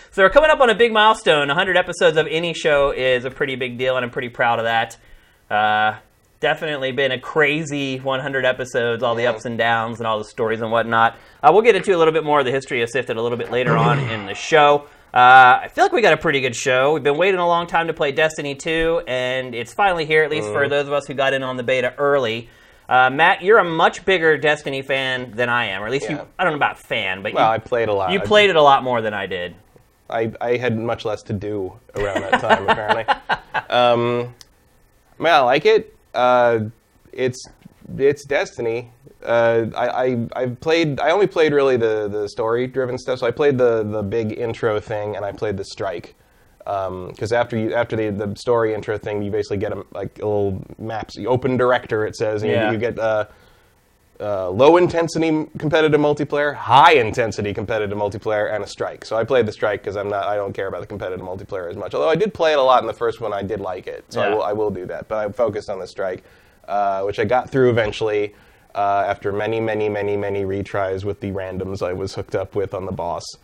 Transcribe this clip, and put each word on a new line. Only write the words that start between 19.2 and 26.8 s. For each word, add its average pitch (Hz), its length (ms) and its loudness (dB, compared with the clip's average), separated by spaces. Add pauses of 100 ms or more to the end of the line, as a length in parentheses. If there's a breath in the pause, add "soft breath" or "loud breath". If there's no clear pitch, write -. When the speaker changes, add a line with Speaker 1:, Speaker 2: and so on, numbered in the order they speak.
Speaker 1:
it's 117 180 -8
finally 180 320 0
here, 156 180 4
at 147 80 0
least 151 180 -2
for 139 160 0
Speaker 2:
Mm. 139 60 -2
Speaker 1:
those 143 160 0
of 143 60 -4
us 143 120 -2
who 143 80 -10
got 135 200 0
in 135 100 -2
on 131 120 -6
the 127 80 -6
beta 123 340 0
early. 131 520 0 (400 soft breath)
Uh, 127 220 6
Matt, 165 320 2
you're 214 160 6
a 185 40 4
much 170 420 0
bigger 165 320 2
Destiny 147 440 -2
fan 131 540 -4
than 120 140 0
I 120 180 0
am, 98 160 -6
or - 20 -6
at 110 60 -4
least 139 180 -4
you, 156 80 -4
Speaker 2:
Yeah. - 60 -10 (140)
Speaker 1:
I 180 60 -2
don't 170 100 0
know 147 40 -6
about 113 220 -2
fan, 98 420 -4